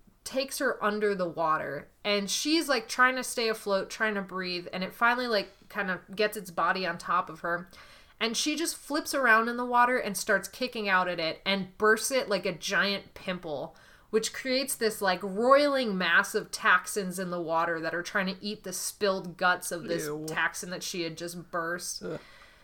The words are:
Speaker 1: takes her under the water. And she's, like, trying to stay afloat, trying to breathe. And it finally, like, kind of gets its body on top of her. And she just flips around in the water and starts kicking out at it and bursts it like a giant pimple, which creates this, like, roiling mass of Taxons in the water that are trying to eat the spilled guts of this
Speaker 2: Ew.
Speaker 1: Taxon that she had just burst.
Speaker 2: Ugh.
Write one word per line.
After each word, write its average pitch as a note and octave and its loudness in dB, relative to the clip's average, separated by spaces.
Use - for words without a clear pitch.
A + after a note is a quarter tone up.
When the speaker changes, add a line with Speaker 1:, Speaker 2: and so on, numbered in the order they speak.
Speaker 1:
takes C4+ -4
her B3+ 0
under G#3 2
the F3+ -2
water. D#3 -2
And G3+ 0
she's, D4+ 0
like, A#3+ 0
trying B3+ 4
to B3+ -4
stay A#3 -2
afloat, G3 0
trying G#3+ -2
to G3+ -4
breathe. F3+ -6
And F#3 -4
it F3+ -6
finally, A#3+ 2
like, G#3 0
kind G3 -4
of E3+ -4
gets G#3+ 2
its F3+ -10
body F#3 0
on E3+ -2
top F3+ 0
of D#3+ -14
her. F3 -2
And A3+ 0
she D4+ 0
just D#4+ -4
flips D4+ -4
around A#3 6
in A#3+ -4
the B3 -4
water B3 4
and G3+ -2
starts F#3+ 0
kicking A#3 -4
out F#3 4
at E3+ -2
it D#3+ -2
and F#3+ -2
bursts G#3+ 4
it C4 2
like F#3+ 0
a F#3 0
giant F#3+ -2
pimple, E3 -6
which A3 0
creates C4 -2
this, G#3+ -2
like, F#3 2
roiling B3 4
mass F#3 4
of - -2
Taxons F#3 2
in F#3 -4
the F3 -4
water E3 0
that D#3+ -4
are E3+ -2
trying F#3+ -2
to F#3+ -4
eat G#3 -6
the F#3 -10
spilled F#3+ -2
guts F3+ 2
of E3 -6
this E3 -2
Speaker 2:
Ew. D3+ -4
Speaker 1:
Taxon E3 -2
that F3 -8
she F3 -4
had E3 -6
just E3+ -10
burst. F3 -4
Speaker 2:
Ugh. E3 -6